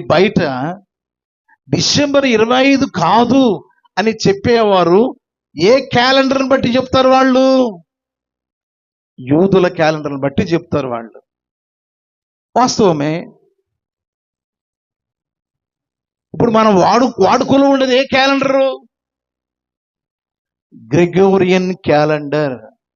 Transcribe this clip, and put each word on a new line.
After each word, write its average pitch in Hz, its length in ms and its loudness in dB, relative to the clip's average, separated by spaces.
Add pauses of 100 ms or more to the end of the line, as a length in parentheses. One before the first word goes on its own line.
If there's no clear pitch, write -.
(120)
బయట 190 280 0 (1300)
డిసెంబర్ 277 560 0
ఇరవై 233 420 0
ఐదు 277 180 2 (100)
కాదు 226 480 2 (540)
అని 220 140 -2
చెప్పేవారు 220 920 2 (540)
ఏ 175 180 2 (200)
క్యాలెండర్ని 262 560 0
బట్టి 262 260 0
చెప్తారు? 262 400 0
వాళ్ళు 262 280 2 (1800)
యూదుల 180 480 2
క్యాలెండర్ని 151 520 -4
బట్టి 139 240 -4
చెప్తారు 160 440 -4
వాళ్ళు. 117 320 -12 (1400)
వాస్తవమే. 185 560 0 (3250)
ఇప్పుడు - 180 -2
మనం 220 240 2
వాడు-, 185 500 2
వాడుకలో 269 440 2
ఉండేది 269 280 0
ఏ 269 60 0
క్యాలెండరు? 269 640 0 (2250)
గ్రెగోరియన్ 185 800 2 (160)
క్యాలెండర్. 151 680 -2 (380)